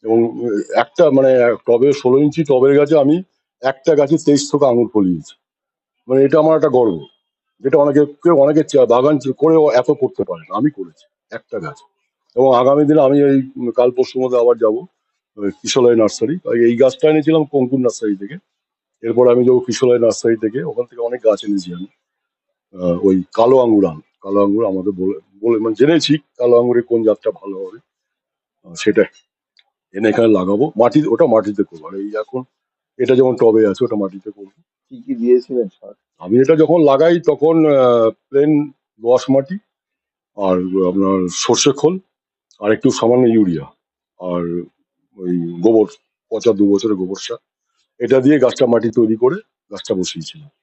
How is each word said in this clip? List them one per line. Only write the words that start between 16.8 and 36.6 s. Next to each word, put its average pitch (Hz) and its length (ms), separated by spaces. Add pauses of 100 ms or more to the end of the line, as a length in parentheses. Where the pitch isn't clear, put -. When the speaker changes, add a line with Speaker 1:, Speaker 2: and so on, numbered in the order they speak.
Speaker 1:
এনেছিলাম 156 340
কঙ্কুর 135 360
নার্সারি 110 360
থেকে, 101 220 (640)
এরপর 117 300
আমি 123 140
যাবো 127 140
কিশলয় 123 400
নার্সারি 113 360
থেকে, 113 280
ওখান 120 220
থেকে 117 160
অনেক 120 220
গাছ 107 260
এনেছি 90 240
আমি। 87 120 (880)
আহ, 90 320
ওই 95 180 (100)
কালো 127 260
আঙুর 107 260
আন-, 78 140 (220)
কালো 101 220
আঙুর 101 240
আমাকে 95 240
বলে, 95 280 (220)
বলে, 113 180
মানে, 110 180
জেনেছি 147 400
কালো 123 420
আঙুরে 120 220
কোন 117 220
জাতটা 107 280
ভালো 95 340
হবে, 95 120 (880)
আহ, 87 100
সেটা 104 300 (880)
এনে 107 160
এখানে 113 180
লাগাবো। 104 500
মাটি, 120 300
ওটা 113 180
মাটিতে 104 380
করবো। 80 240
আর 92 80
এই 101 200
এখন 127 280 (540)
এটা 127 180
যেমন 127 200
টবে 110 320
আছে, 98 160
ওটা 113 120
মাটিতে 98 360
করবো। 101 300 (280)
Speaker 2:
কি 123 120
কি 127 140
দিয়েছিলেন 120 520
সার? 101 260 (260)
Speaker 1:
আমি 95 200
এটা 139 160
যখন 156 280